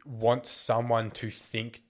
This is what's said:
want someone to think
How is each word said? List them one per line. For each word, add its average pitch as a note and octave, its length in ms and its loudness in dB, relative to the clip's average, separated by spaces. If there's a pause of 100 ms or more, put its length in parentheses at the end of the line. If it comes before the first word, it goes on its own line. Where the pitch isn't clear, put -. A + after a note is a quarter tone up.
want A#2+ 400 2
someone A#2 640 2
to A2 200 -6
think - 600 -8